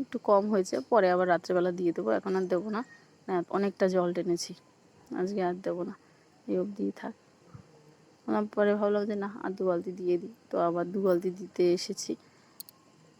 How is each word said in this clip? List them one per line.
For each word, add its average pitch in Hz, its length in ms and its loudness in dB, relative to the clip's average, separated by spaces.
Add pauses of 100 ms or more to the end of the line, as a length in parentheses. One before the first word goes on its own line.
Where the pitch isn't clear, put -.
একটু - 120 -8 (120)
কম 196 140 6 (100)
হয়েছে, 190 220 0 (160)
পরে 202 240 6
আবার 180 180 2
রাত্রেবেলা 180 460 0
দিয়ে 175 160 0
দেবো, 202 140 -4 (100)
এখন 190 200 -6
আর 185 140 0
দেবো 180 220 -2
না। 220 60 -4 (460)
না, 190 80 -2 (220)
অনেকটা 202 280 0 (100)
জল 180 220 2
টেনেছি, 175 360 -2 (680)
আজকে 196 180 -2 (100)
আর 180 60 -4 (100)
দেবো 175 240 -4
না, 208 40 -10 (560)
এই 202 120 -2
অবধিই 202 400 -4
থাক। 220 120 -10 (1120)
আমার 214 180 2 (100)
পরে 208 240 4
ভাবলাম 208 300 2
যে 208 140 -2
না, 202 60 -4 (140)
আর 190 140 -4
দু 196 120 -4
বালতি 180 300 0
দিয়ে 175 220 0
দিই, 196 120 -12 (160)
তো - 60 -4 (120)
আবার 175 260 0
দু 202 120 -2
বালতি 180 240 2 (100)
দিতে 185 240 -2 (140)
এসেছি, - 340 -6 (1080)